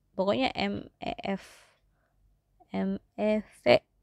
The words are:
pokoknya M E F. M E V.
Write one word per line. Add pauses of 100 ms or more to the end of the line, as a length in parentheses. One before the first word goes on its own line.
(140)
pokoknya
M (120)
E (120)
F. (1300)
M (160)
E
V. (200)